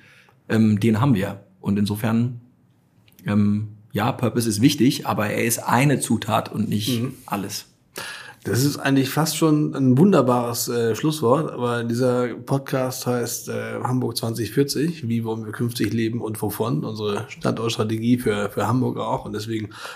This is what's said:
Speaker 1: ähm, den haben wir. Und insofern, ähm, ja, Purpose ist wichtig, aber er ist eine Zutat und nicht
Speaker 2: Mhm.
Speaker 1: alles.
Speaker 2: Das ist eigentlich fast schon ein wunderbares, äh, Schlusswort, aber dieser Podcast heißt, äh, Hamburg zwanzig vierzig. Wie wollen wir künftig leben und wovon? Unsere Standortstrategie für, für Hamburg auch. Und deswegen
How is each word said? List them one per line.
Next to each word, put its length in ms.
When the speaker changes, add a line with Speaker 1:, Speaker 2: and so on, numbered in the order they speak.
Speaker 1:
ähm, 300
den 220
haben 120
wir. 300
Und 180
insofern, 600
ähm, 440
ja, 200
Purpose 380
ist 120
wichtig, 440
aber 220
er 160
ist 160
eine 400
Zutat 520
und 180
nicht 320
Speaker 2:
Mhm. 120
Speaker 1:
alles. 400
Speaker 2:
Das 200
ist 120
eigentlich 320
fast 280
schon 360
ein 240
wunderbares, 680
äh, 280
Schlusswort, 580
aber 320
dieser 480
Podcast 720
heißt, 400
äh, 360
Hamburg 340
zwanzig 340
vierzig. 560
Wie 160
wollen 220
wir 80
künftig 400
leben 260
und 220
wovon? 420
Unsere 460
Standortstrategie 880
für, 320
für 180
Hamburg 300
auch. 260
Und 80
deswegen 380